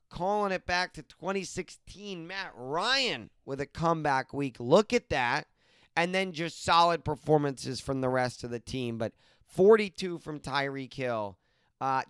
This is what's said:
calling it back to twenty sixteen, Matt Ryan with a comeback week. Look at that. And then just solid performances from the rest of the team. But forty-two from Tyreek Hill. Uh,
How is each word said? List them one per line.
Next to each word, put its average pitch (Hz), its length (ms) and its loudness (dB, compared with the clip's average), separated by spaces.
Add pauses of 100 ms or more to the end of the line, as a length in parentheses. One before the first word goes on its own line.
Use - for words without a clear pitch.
calling 196 440 -2
it 175 120 -4
back 180 280 -2
to 147 100 -16
twenty 190 400 -6
sixteen, 185 800 -12
Matt 185 300 -10
Ryan 170 760 -2 (140)
with 135 140 -6
a 143 60 -2
comeback 151 680 0
week. 139 280 -4
Look 165 320 6
at 233 160 0
that. 131 380 0 (500)
And 175 180 2
then 190 160 0
just 160 320 -8
solid 170 400 4
performances 143 800 0
from 135 180 -4
the 131 80 0
rest 127 380 -2
of 120 40 -8
the 117 120 -10
team. 120 360 -6
But 110 140 -4 (340)
forty-two 190 760 4
from 151 200 -10
Tyreek 139 540 -4
Hill. 113 440 -4 (440)
Uh, 131 280 0